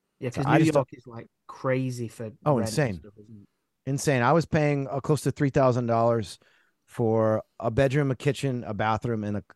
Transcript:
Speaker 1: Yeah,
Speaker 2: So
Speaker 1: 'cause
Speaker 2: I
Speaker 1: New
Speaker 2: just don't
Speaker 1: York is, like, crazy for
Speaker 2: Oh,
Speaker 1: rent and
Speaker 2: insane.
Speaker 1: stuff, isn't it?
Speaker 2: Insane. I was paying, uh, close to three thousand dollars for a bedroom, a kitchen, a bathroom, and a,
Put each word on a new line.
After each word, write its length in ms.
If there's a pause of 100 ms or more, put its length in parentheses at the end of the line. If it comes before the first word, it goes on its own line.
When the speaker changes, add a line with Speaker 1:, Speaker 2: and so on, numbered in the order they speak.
(200)
Speaker 1:
Yeah, 120
Speaker 2:
So 100
Speaker 1:
'cause 60
Speaker 2:
I 100
Speaker 1:
New 60
Speaker 2:
just 100
don't 60
Speaker 1:
York 140
is, 140
like, 200 (200)
crazy 600
for 240 (140)
Speaker 2:
Oh, 120
Speaker 1:
rent 20
and 80
Speaker 2:
insane. 320
Speaker 1:
stuff, 180
isn't 240
it? 480
Speaker 2:
Insane. 320
I 120
was 120
paying, 440
uh, 100
close 220
to 100
three 180
thousand 360
dollars 540 (460)
for 580 (160)
a 120
bedroom, 400
a 40
kitchen, 500
a 80
bathroom, 500
and 140
a, 60 (120)